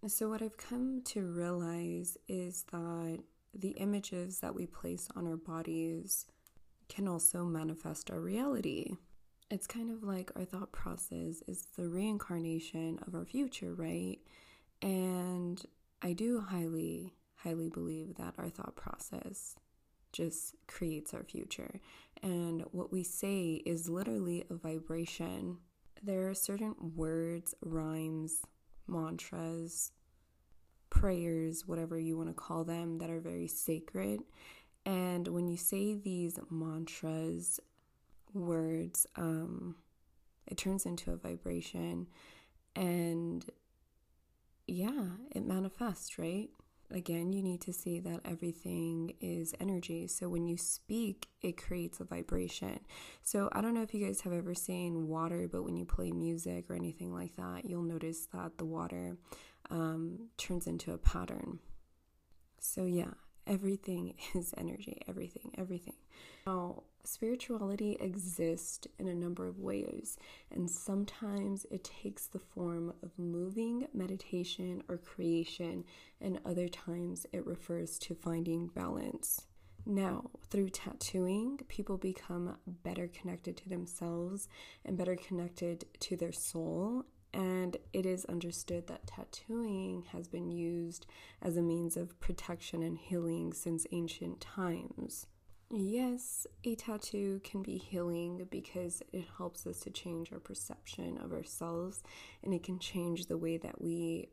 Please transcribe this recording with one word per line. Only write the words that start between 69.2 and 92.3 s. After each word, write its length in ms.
of 120
ways, 580
and 200
sometimes 1040
it 120
takes 440
the 120
form 540
of 140
moving, 760
meditation, 920
or 100
creation, 840
and 260
other 220
times 640
it 140
refers 540
to 160
finding 520
balance. 800
Now, 460
through 200
tattooing, 1000
people 300
become 600
better 400
connected 500
to 120
themselves 800
and 100
better 200
connected 720
to 140
their 160
soul, 720
and 440
it 120
is 200
understood 640
that 200
tattooing 1040
has 160
been 240
used 540
as 140
a 60
means 340
of 240
protection 640